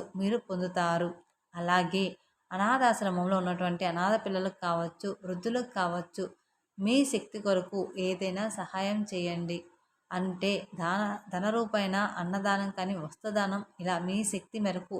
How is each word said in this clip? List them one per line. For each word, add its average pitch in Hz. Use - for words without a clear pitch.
మీరు 202
పొందుతారు. 180
అలాగే 175
అనాథాశ్రమంలో 196
ఉన్నటువంటి 175
అనాథ 175
పిల్లలకు 190
కావచ్చు, 170
వృద్ధులకు 226
కావచ్చు, 180
మీ 208
శక్తి 220
కొరకు 196
ఏదైనా 185
సహాయం 196
చేయండి. 175
అంటే 185
దాన, 180
ధన 185
రూపైన 214
అన్నదానం 196
కానీ, 190
వస్త్రదానం, 202
ఇలా 180
మీ 185
శక్తి 202
మేరకు 185